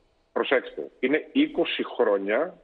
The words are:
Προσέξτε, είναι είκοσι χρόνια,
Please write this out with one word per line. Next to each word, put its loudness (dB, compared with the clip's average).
Προσέξτε, -2
είναι 0
είκοσι 0
χρόνια, 0